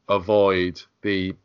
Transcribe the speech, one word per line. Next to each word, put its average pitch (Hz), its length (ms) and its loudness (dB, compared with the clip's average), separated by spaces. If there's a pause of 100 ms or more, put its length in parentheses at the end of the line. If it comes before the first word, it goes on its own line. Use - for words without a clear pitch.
avoid 95 720 2 (200)
the 95 420 -4